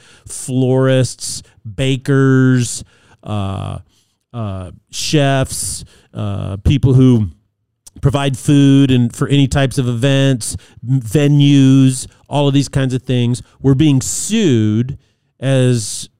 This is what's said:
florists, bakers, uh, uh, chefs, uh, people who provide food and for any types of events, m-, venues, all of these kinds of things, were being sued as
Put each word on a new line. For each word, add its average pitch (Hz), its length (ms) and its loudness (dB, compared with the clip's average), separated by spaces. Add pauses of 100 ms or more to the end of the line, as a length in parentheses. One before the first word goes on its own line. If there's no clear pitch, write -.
(280)
florists, 131 1160 -2 (320)
bakers, 131 1080 0 (400)
uh, 98 560 -8 (540)
uh, 95 380 -10 (180)
chefs, - 960 -4 (280)
uh, 101 460 -8
people 131 380 2
who 123 340 4 (720)
provide 139 360 -2
food 139 520 4
and 123 240 2
for 135 140 -6
any 139 200 2
types 135 300 -2
of 127 100 -2
events, 135 680 -2 (340)
m-, 135 120 0
venues, 135 1080 4 (200)
all 143 200 -2
of 135 60 0
these 139 160 0
kinds 135 240 -4
of 127 100 -6
things, 123 400 -2 (160)
were 135 160 2
being 139 260 2
sued 127 960 -2 (420)
as 127 720 -2 (100)